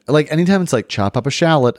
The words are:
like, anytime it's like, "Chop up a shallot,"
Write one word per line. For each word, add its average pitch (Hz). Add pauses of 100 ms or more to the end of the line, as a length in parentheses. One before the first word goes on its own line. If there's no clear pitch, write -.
like, 147
anytime 180
it's 175
like, 113
"Chop 101
up 123
a -
shallot," 151